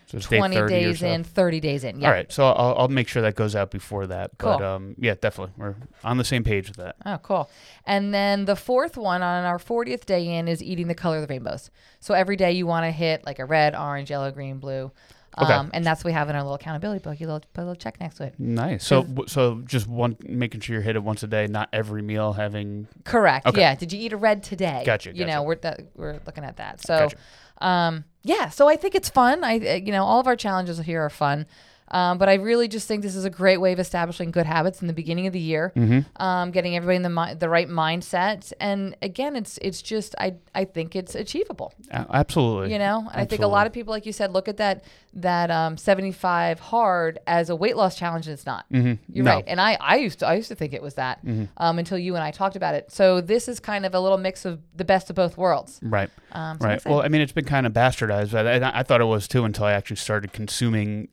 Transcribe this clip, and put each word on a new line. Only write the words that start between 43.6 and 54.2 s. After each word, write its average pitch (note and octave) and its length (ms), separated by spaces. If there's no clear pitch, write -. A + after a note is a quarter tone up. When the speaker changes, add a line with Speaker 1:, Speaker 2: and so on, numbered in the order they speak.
Speaker 2:
of A3 60
people, A3 180
like G#3+ 160
you G#3+ 60
said, G3 200
look F#3+ 140
at G#3 100
that, G3 260
that, F3 380
um, D#3+ 260
seventy-five F3+ 840
hard F3+ 680
as E3+ 240
a E3+ 40
weight G3 220
loss F#3 180
challenge, E3 300
and D#3 80
it's - 140
not. B2 260
Speaker 1:
Mm-hmm. B2 200
Speaker 2:
You're C3 100
Speaker 1:
No. B2 120
Speaker 2:
right. G2 120
And F3+ 140
I, G#3 180
I F3 180
used B3 220
to, - 80
I D#3+ 60
used A3 160
to A3 60
think D3 180
it - 80
was C#3+ 140
that, B2+ 280
Speaker 1:
Mm-hmm. A2 220
Speaker 2:
um, E3+ 200
until E3+ 220
you F3+ 160
and E3 80
I D3+ 80
talked G3 240
about E3+ 180
it. - 180
So F#3 300
this G#3+ 260
is A#3+ 120
kind G3+ 260
of F#3 80
a F#3 60
little F#3+ 180
mix F#3+ 260